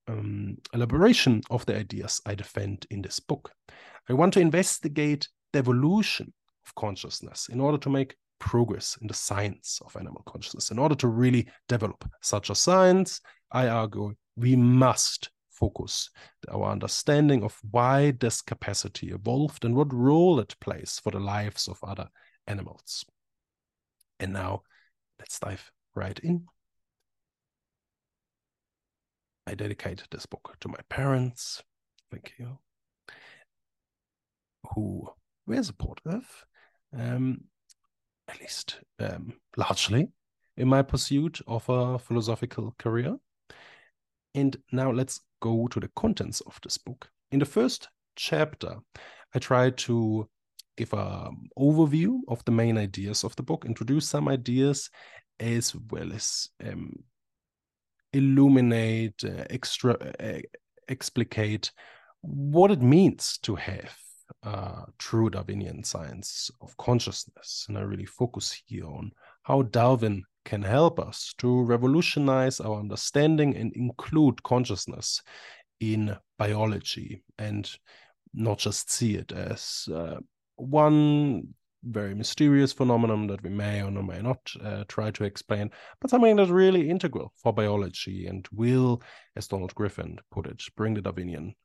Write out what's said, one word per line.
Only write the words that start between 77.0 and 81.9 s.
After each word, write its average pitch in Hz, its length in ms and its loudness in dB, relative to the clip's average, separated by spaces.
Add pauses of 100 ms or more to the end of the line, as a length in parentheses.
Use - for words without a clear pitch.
and 104 340 -6 (640)
not 110 240 -2
just - 340 -4
see 110 220 0
it 92 180 -6
as, 92 640 -8
uh, 80 240 -6 (400)
one 147 880 4 (360)
very 104 300 -6